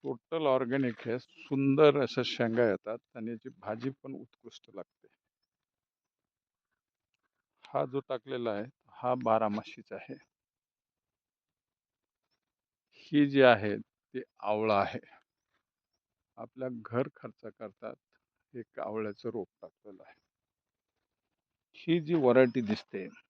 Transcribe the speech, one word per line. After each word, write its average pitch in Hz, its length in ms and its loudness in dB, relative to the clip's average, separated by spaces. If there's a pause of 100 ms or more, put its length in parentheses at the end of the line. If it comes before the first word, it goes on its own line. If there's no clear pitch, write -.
टोटल 147 420 -6
ऑर्गॅनिक 131 640 0
आहे. 120 100 -2
सुंदर 139 800 2
अशा 127 240 -2
शेंगा 117 400 0
येतात 110 340 0 (180)
आणि 113 140 -10
याची 120 180 -12 (100)
भाजी 110 320 -8 (120)
पण 135 120 -12
उत्कृष्ट - 600 -20
लागते. - 320 -18 (2500)
हा 143 200 -4
जो 135 240 -6
टाकलेला 127 420 -6
आहे, 104 140 -6 (280)
हा 127 220 -2 (100)
बारामाशीचा 110 720 -2
आहे. - 180 -14 (2750)
ही 147 360 2
जी 139 120 6
आहे, 107 340 6
ती - 460 -12 (180)
आवळा 107 400 2
आहे. - 200 -2 (1400)
आपल्या 127 300 -12 (140)
घर 120 340 -2
खर्चाकरता 113 760 -16 (640)
एक - 260 -14
आवळ्याचं 107 500 -6
रोप 113 180 -8 (140)
टाकलेलं 92 400 -20
आहे. - 120 -20 (1600)
ही 165 260 0
जी 156 140 -2
व्हरायटी 127 460 6
दिसते 104 460 -4 (240)